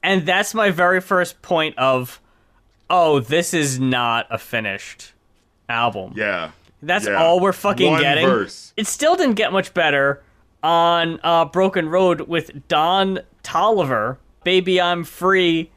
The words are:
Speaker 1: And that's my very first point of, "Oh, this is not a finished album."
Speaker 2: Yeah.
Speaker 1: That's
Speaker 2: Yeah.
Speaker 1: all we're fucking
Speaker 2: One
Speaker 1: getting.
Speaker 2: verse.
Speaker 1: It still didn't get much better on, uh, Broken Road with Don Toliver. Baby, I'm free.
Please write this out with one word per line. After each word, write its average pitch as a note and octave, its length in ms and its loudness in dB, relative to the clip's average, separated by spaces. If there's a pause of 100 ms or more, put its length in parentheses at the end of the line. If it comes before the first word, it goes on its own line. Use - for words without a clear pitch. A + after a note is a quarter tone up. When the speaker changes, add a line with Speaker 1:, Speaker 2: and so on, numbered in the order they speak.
Speaker 1:
And F#3 240 0
that's F#3 280 0
my G#3+ 180 2
very F3+ 300 2
first F3+ 400 -2
point D#3 360 -2
of, B2+ 440 -2 (680)
"Oh, D#3+ 300 4
this D3+ 340 -2
is C#3+ 260 -2
not B2 500 -2
a A2+ 80 -6
finished - 760 -8 (560)
album." A#2 480 -4
Speaker 2:
Yeah. F#2+ 360 -4 (300)
Speaker 1:
That's F3+ 260 -2
Speaker 2:
Yeah. G3+ 140 0
Speaker 1:
all E3+ 200 4
we're F#3+ 100 2
fucking F#3 400 0
Speaker 2:
One D#3+ 100 2
Speaker 1:
getting. D3 260 2
Speaker 2:
verse. A2 500 -2
Speaker 1:
It G#3+ 100 -4
still D#4+ 300 0
didn't C#4 180 2
get G3 160 -2
much F#3+ 220 -2
better C#3+ 480 0 (420)
on, E3+ 600 2
uh, E3 220 2
Broken F3+ 440 0
Road F3 320 2
with D#3+ 460 -8
Don F#3 520 0 (240)
Toliver. C#3+ 760 0 (260)
Baby, F3+ 360 2
I'm F3 240 0
free. F3 720 0